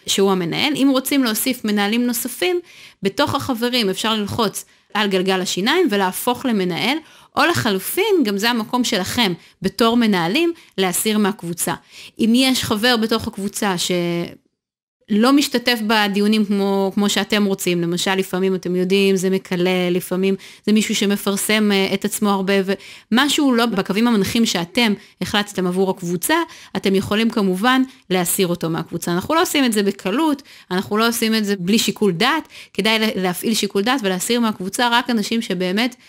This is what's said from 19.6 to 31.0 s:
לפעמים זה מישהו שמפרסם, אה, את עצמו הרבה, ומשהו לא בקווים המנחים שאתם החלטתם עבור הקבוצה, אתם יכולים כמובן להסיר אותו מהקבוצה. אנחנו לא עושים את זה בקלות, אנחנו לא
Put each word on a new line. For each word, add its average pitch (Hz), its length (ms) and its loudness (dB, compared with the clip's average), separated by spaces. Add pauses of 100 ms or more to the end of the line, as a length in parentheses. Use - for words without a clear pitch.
לפעמים 180 440 0 (320)
זה 208 60 2
מישהו 214 220 2
שמפרסם, 202 800 0
אה, 190 220 2
את 196 100 -4
עצמו 208 260 -2
הרבה, 190 220 0 (600)
ומשהו 277 420 2
לא 233 120 2
בקווים 202 420 0
המנחים 220 380 2
שאתם 208 480 0 (260)
החלטתם 202 460 -2
עבור 185 240 0
הקבוצה, 180 440 -2 (420)
אתם 196 180 0
יכולים 214 360 0
כמובן 214 520 2 (280)
להסיר 185 360 0
אותו 170 240 -2
מהקבוצה. 165 420 -4
אנחנו 185 220 -2
לא 330 80 4
עושים 302 220 2
את 240 80 2
זה 208 100 2
בקלות, 247 600 -2 (280)
אנחנו 190 260 -2
לא 226 120 2